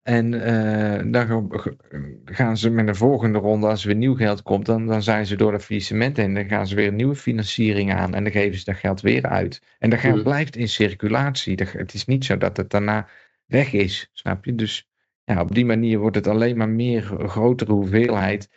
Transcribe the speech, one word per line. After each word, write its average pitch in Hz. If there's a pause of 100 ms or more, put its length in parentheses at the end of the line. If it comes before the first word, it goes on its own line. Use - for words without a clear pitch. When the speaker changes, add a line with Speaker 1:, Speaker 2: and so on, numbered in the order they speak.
Speaker 1:
En, 117
eh, 107
dan 120
gaan, 113 (760)
gaan 113
ze 110
met 113
een 104
volgende 113
ronde, 107
als 107
er 101
weer 104
nieuw 127
geld 104
komt, 101
dan, 113
dan 110
zijn 107
ze 101
door 107
dat 104
faillissement 110
heen. 98
Dan 101
gaan 101
ze 98
weer 104
nieuwe 127
financiering 107
aan 92
en 98
dan 104
geven 101
ze 92
dat 95
geld 98
weer 120
uit. 92 (160)
En 113
dat 113
geld 117
Speaker 2:
Hmm. 107
Speaker 1:
blijft 143
in 117
circulatie. 107
Dat, 95
het 98
is -
niet 131
zo 98
dat 95
het 98
daarna 104 (380)
weg 131
is, 98
snap 95
je? 127
Dus 110 (360)
ja, 95
op 87
die 120
manier 113
wordt 104
het 101
alleen 113
maar 110
meer, 113
een 101
grotere 113
hoeveelheid. 101